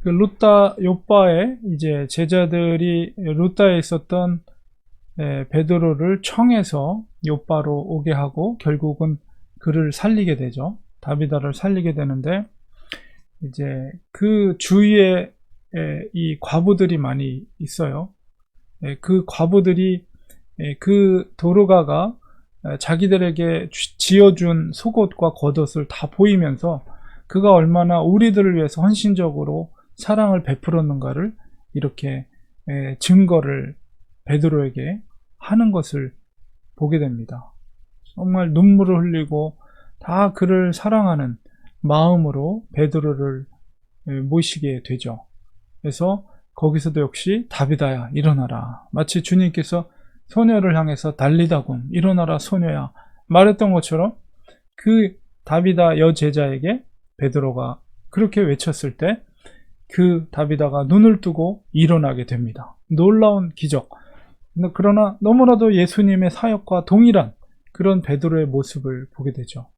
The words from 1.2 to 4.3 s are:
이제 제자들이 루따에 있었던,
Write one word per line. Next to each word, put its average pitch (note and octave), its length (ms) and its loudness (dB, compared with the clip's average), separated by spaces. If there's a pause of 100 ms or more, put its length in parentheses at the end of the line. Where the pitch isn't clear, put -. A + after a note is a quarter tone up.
이제 D3 340 -4
제자들이 E3+ 1080 -2
루따에 F3+ 640 0
있었던, F3 640 -4 (760)